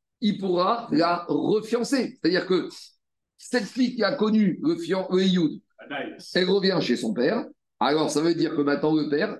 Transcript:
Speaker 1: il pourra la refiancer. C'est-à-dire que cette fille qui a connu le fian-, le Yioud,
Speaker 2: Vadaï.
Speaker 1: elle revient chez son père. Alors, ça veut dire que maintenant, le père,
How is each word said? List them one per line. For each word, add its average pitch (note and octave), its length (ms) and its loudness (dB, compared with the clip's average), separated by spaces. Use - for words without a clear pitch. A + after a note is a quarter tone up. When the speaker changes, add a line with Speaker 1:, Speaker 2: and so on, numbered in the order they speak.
Speaker 1:
il G3+ 160 0
pourra F#3 520 0
la E3+ 380 2
refiancer. A3 920 0
C'est-à-dire F3 240 0
que F3 220 0
cette - 280 -4
fille A#3+ 300 -2
qui A3 100 -2
a F#3+ 100 2
connu G#3+ 480 2
le E3 140 0
fian-, F#3 340 -2
le F#3 120 4
Yioud, F#3 380 2
Speaker 2:
Vadaï. - 380 -10
Speaker 1:
elle F#3 160 2
revient F#3+ 300 2
chez A#2+ 160 0
son A2+ 160 -2
père. D3+ 320 0
Alors, D3 320 2
ça D3 100 0
veut E3 140 2
dire D#3 200 -2
que D3 60 0
maintenant, C#3+ 340 2
le D3 140 0
père, F3+ 320 -2